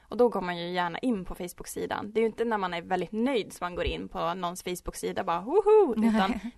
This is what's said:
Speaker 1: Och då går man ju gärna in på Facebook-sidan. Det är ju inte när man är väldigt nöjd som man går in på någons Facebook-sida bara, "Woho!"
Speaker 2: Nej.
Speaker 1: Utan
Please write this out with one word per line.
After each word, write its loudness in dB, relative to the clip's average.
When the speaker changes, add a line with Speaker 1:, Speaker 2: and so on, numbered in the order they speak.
Speaker 1:
Och -8
då 6
går 0
man -2
ju -4
gärna 0
in 0
på -10
Facebook-sidan. -6
Det 2
är 4
ju 4
inte -2
när 0
man -2
är -4
väldigt -2
nöjd 0
som -8
man -6
går -2
in -4
på -2
någons -4
Facebook-sida -6
bara, 0
"Woho!" 6
Speaker 2:
Nej. 4
Speaker 1:
Utan 2